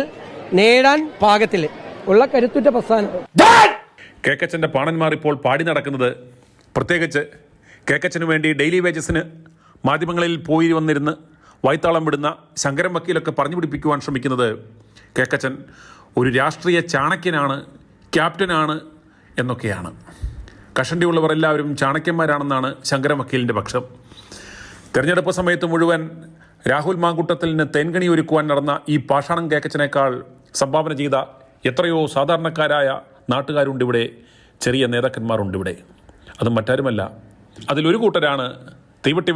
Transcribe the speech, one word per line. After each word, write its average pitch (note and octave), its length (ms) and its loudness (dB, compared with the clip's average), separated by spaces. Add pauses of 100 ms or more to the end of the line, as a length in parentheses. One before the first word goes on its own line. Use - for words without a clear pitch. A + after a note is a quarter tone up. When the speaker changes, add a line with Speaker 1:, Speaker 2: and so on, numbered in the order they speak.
(600)
Speaker 1:
നേടാൻ C4 400 6 (240)
പാകത്തിൽ G#3 400 4 (480)
ഉള്ള G#3 100 8 (120)
കരുത്തുറ്റ B3 420 2
പ്രസ്ഥാനം. A3+ 340 0 (1160)
Speaker 2:
കേക്കച്ചൻ്റെ D#3+ 500 0
പാണന്മാർ D#3 420 0
ഇപ്പോൾ D3+ 160 0 (120)
പാടി C#3 240 2
നടക്കുന്നത്, C#3 400 0 (680)
പ്രത്യേകിച്ച് D#3 460 0 (680)
കേക്കച്ചനു E3 420 -2
വേണ്ടി D#3 180 2 (120)
ഡെയിലി E3 240 2
വേജസിന് D#3+ 380 -2 (680)
മാധ്യമങ്ങളിൽ E3+ 460 0 (140)
പോയി E3 300 4
വന്നിരുന്ന് D3+ 340 0 (520)
വായ്ത്താളം E3 420 2
വിടുന്ന D3 220 -2 (340)
ശങ്കരൻ E3 340 -2
വക്കീലൊക്കെ E3 420 -2
പറഞ്ഞു C#3+ 200 -2
പിടിപ്പിക്കുവാൻ D3+ 480 -2
ശ്രമിക്കുന്നത് B2+ 420 -2 (720)
കേക്കച്ചൻ C3 340 -2 (680)
ഒരു B2 100 2 (100)
രാഷ്ട്രീയ D#3 380 0 (160)
ചാണക്യനാണ്, D3+ 640 -2 (580)
ക്യാപ്റ്റനാണ് D#3+ 600 0 (640)
എന്നൊക്കെയാണ്. G#2+ 500 -6 (840)
കഷണ്ടിയുള്ളവർ E3 580 2
എല്ലാവരും D3+ 340 2 (100)
ചാണക്യന്മാരാണെന്നാണ് C#3+ 880 0 (200)
ശങ്കരൻ C#3 320 0
വക്കീലിൻ്റെ B2 360 -2
പക്ഷം. B2 260 -4 (1120)
തെരഞ്ഞെടുപ്പ് F3+ 440 0
സമയത്ത് F3 340 0
മുഴുവൻ E3 300 2 (680)
രാഹുൽ D3+ 340 0
മാങ്കൂട്ടത്തിന് E3 640 0 (100)
തേൻകണി E3+ 380 0
ഒരുക്കുവാൻ D#3+ 380 2
നടന്ന C#3+ 220 0 (200)
ഈ - 20 2 (140)
പാഷാണം E3 420 0
കേക്കച്ചനേക്കാൾ C#3+ 600 0 (500)
സംഭാവന D3+ 300 0 (100)
ചെയ്ത C#3 140 0 (540)
എത്രയോ E3+ 300 0 (160)
സാധാരണക്കാരായ D3+ 720 0 (460)
നാട്ടുകാരുണ്ടിവിടെ, C3+ 680 0 (600)
ചെറിയ C3 200 0 (100)
നേതാക്കന്മാരുണ്ടിവിടെ. A2 800 -2 (680)
അത് A2 160 0
മറ്റാരുമല്ല, B2 440 0 (680)
അതിലൊരു D#3 320 2
കൂട്ടരാണ് D3+ 420 0 (600)
തീവട്ടി D#3+ 300 0